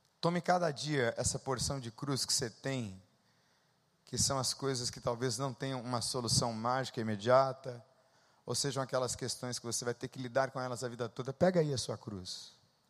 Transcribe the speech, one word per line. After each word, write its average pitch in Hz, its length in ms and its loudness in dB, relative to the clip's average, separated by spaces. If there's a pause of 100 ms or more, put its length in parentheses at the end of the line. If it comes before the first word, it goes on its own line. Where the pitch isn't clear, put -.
(200)
Tome 175 200 2
cada 175 300 4
dia 131 460 2
essa 127 220 0
porção 135 400 -2
de 117 120 -8
cruz 135 340 -2
que - 80 0
você 120 180 0
tem, 113 500 -6 (1040)
que - 120 -8
são 135 220 2
as 123 160 0
coisas 123 360 -2
que - 100 -10
talvez 120 360 0
não 135 160 -2
tenham 131 280 -4
uma 120 200 -2
solução 120 520 2
mágica 123 480 0
imediata, 120 840 4 (600)
ou 123 100 -4
sejam 135 280 0
aquelas 127 340 0
questões 123 420 -6
que - 80 -10
você 117 180 -4
vai 120 100 0
ter 131 140 -8
que 131 120 -10
lidar 131 320 0
com 131 80 -6
elas 127 240 -4
a 123 40 -4
vida 117 200 -4
toda. 127 240 -6
Pega 180 280 4
aí 147 140 2
a 117 40 -2
sua 110 200 -4
cruz, - 540 -10 (380)